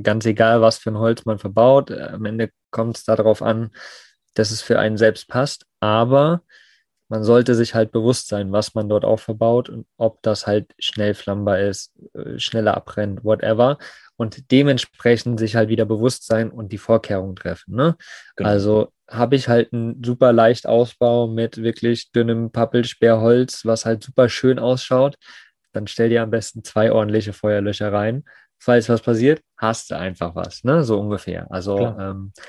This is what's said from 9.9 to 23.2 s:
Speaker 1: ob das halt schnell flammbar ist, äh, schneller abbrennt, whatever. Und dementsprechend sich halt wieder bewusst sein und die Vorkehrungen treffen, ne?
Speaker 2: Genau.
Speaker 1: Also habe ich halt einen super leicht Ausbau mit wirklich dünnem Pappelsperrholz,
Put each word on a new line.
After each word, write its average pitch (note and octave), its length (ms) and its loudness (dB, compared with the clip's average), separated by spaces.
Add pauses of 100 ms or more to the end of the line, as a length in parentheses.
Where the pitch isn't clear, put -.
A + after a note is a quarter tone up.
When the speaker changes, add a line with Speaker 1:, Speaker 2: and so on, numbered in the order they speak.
Speaker 1:
ob A2 240 -4
das G#2+ 240 -4
halt G#2 320 -2
schnell G#2 360 -4
flammbar G2+ 480 -4
ist, G2+ 320 -6 (200)
äh, - 240 -12
schneller G#2+ 380 -2
abbrennt, G2+ 480 -8
whatever. A2+ 540 0 (400)
Und A#2 340 -6
dementsprechend A#2+ 880 2
sich A2 160 -2
halt A2 140 2
wieder A2 160 0
bewusst A2 420 -2
sein A2+ 240 -2
und G#2+ 220 -14
die G#2 40 -12
Vorkehrungen G2 600 -2
treffen, F#2 380 -10
ne? D#3 200 2 (400)
Speaker 2:
Genau. A2+ 140 -2
Speaker 1:
Also G#2 400 2 (200)
habe A#2+ 280 0
ich C3 100 -2
halt A#2+ 240 2
einen A#2 320 -6
super B2 300 4
leicht A2+ 340 4
Ausbau A#2+ 600 2
mit A2+ 360 -6
wirklich A#2 480 -2
dünnem A#2 400 0
Pappelsperrholz, A#2 1120 2